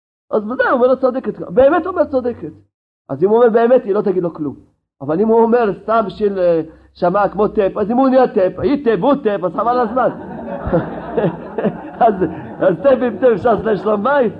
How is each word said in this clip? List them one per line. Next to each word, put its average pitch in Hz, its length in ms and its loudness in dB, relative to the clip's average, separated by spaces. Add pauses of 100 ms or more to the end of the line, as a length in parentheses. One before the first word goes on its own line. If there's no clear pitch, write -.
(320)
אז 208 160 -2
ודאי, 453 220 0
הוא 254 140 2
אומר, 254 120 4
"צודקת", 254 440 -2
באמת 277 460 2
אומר, 359 200 0
"צודקת". 240 460 -4 (580)
אז 139 140 -2
אם 196 60 2
הוא 220 80 4
אומר 240 120 6
באמת, 240 360 4
היא 196 80 -2
לא 208 80 0
תגיד 185 220 0
לו 170 100 -4
כלום. 143 220 -8 (460)
אבל 156 200 -2
אם 220 60 4
הוא 226 140 6
אומר 233 320 4 (100)
סתם 220 240 0
של, 196 320 -2
אה, 170 220 2 (320)
שמע 190 340 0
כמו 196 200 0
טאפ, 196 300 0
אז 208 140 -2
אם 240 60 0
הוא 262 120 4
נהיה 254 180 4
טאפ, 190 320 0
היא 254 260 -2
טאפ, 220 180 2
והוא 277 200 4
טאפ, 202 200 -2
אז 175 100 -4
חבל 226 260 0
הזמן. 240 300 0
<laughs> - 2000 -6
אז, 220 80 4 (460)
אז 180 240 2
טאפ 262 180 4
עם 240 160 -2
טאפ, 254 160 4
אפשר 220 200 0
לעשות 202 240 -2
שלום 214 260 -2
בית? 262 360 0